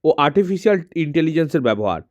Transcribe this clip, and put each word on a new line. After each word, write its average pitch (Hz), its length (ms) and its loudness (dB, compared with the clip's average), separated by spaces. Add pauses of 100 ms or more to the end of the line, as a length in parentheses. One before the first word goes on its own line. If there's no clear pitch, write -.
ও 156 140 2
আর্টিফিশিয়াল 185 600 2 (160)
ইন্টেলিজেন্সের 160 680 0
ব্যবহার। 104 500 -2